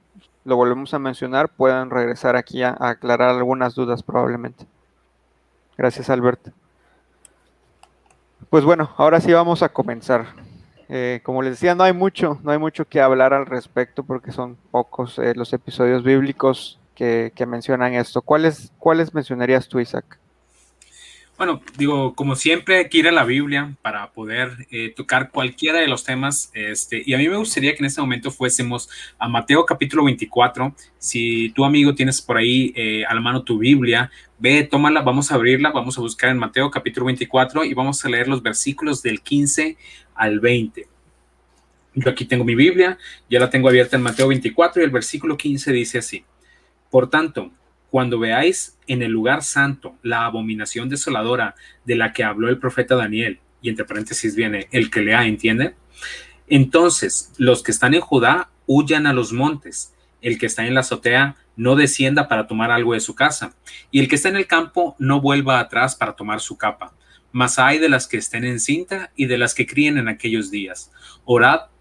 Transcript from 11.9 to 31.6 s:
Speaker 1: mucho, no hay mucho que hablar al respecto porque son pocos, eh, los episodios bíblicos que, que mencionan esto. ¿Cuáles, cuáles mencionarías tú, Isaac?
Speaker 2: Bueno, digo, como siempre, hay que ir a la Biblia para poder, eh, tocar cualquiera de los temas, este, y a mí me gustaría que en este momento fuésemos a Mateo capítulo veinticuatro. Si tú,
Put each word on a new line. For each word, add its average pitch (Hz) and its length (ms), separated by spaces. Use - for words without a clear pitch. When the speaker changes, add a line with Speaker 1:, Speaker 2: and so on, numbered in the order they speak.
Speaker 1:
mucho, 180 500
no 147 80
hay 147 80
mucho 156 280
que 151 140
hablar 131 320
al 139 140
respecto 127 560
porque 131 300
son 123 240
pocos, 123 480
eh, 120 160
los 120 160
episodios 127 500
bíblicos 135 760
que, 117 400
que 123 100
mencionan 123 480
esto. 123 260
¿Cuáles, 156 580
cuáles 160 360
mencionarías 127 540
tú, 127 100
Isaac? - 400
Speaker 2:
Bueno, 175 220
digo, 139 380
como 139 220
siempre, 170 400
hay 175 120
que 165 100
ir 160 100
a - 20
la 156 140
Biblia 143 560
para 104 320
poder, 120 580
eh, 113 240
tocar 131 360
cualquiera 156 500
de 156 80
los 123 160
temas, 135 480
este, 107 520
y 131 100
a 131 40
mí 147 80
me 185 100
gustaría 151 360
que - 60
en 143 80
este 143 140
momento 131 300
fuésemos 123 580
a 120 100
Mateo 139 360
capítulo 147 400
veinticuatro. 123 680
Si 117 580
tú, 139 80